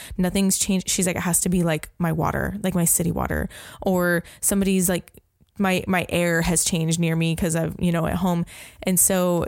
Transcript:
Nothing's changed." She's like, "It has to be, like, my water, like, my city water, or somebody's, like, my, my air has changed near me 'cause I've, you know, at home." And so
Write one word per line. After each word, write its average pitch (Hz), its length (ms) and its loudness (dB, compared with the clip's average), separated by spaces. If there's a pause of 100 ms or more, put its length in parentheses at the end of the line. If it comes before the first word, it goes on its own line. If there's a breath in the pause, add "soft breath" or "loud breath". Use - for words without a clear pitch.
(160 loud breath)
Nothing's 190 400 2
changed." 190 320 0
She's 180 180 0
like, 180 100 0
"It 165 80 -4
has 170 180 0
to 185 80 0
be, 175 120 2
like, 160 360 0
my 170 140 0
water, 165 500 -2
like, 185 120 -2
my 170 120 2
city 170 260 2
water, - 380 -2 (320 loud breath)
or 175 420 2 (160 loud breath)
somebody's, 190 480 2
like, 175 240 -2 (460)
my, 185 280 0
my 185 220 0
air 170 320 2
has 170 240 0
changed 165 340 0
near 165 160 0
me 165 220 0
'cause 165 200 0
I've, 160 220 -2
you 175 140 0
know, 165 140 0
at - 100 -2
home." 175 300 0 (380 loud breath)
And 185 140 0
so 180 500 2